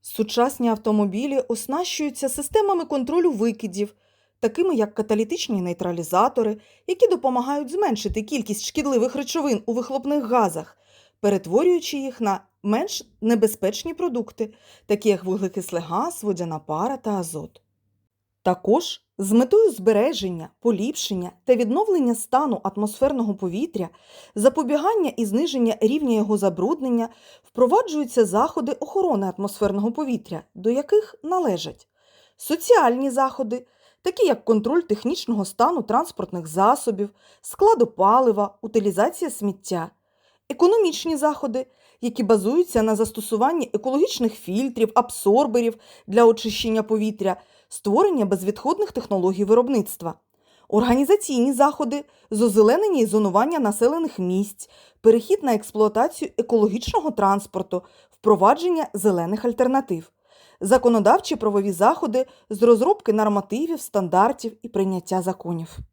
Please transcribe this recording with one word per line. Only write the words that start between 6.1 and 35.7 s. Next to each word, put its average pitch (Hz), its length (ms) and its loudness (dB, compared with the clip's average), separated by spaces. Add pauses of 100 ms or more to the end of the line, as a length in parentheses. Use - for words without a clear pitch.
які 370 200 4
допомагають 269 640 -2
зменшити 220 500 -2
кількість 214 440 -6
шкідливих 262 500 -2
речовин 277 500 -2
у 240 80 -4
вихлопних 269 520 -4
газах, 196 520 -2 (420)
перетворюючи 220 760 0
їх 269 240 -8
на 196 180 -2 (240)
менш 226 400 -2 (180)
небезпечні 220 720 0
продукти, 233 600 -6 (320)
такі 208 240 0
як 185 140 0
вуглекислий 185 600 -4
газ, 220 400 -4
водяна 170 360 -4
пара 185 380 -4
та 233 140 -6
азот. 165 500 -8 (840)
Також 202 580 0 (160)
з 196 140 -2
метою 262 400 6
збереження, 196 800 0 (100)
поліпшення 196 720 -2 (140)
та 254 100 6
відновлення 262 600 2
стану 254 480 -2
атмосферного 214 720 -2
повітря, 190 540 -6 (460)
запобігання 294 840 0
і 226 80 -2
зниження 240 560 -2
рівня 247 340 0
його 214 220 0
забруднення 233 720 -2 (340)
впроваджуються 285 840 0
заходи 233 460 -2
охорони 233 680 -2
атмосферного 202 540 -2
повітря, 247 520 -6 (120)
до 185 140 -2
яких 285 540 0
належать 294 640 -4 (500)
соціальні 294 720 2
заходи, 254 560 -4 (360)
такі 403 240 0
як - 200 0
контроль 233 360 2
технічного 220 640 -4
стану 285 360 0